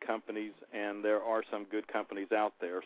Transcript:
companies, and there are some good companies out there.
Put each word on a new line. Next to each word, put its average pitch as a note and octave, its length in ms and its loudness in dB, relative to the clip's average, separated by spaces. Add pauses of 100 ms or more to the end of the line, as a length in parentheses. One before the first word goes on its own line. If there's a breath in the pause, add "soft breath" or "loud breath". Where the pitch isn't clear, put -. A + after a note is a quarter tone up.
companies, G#2+ 460 -4 (220)
and G#2 300 -2
there G#2+ 200 6
are A2 260 2
some G#2 220 -4
good G#2+ 160 -2
companies G2 440 -4
out G#2+ 280 4
there. F2+ 260 -4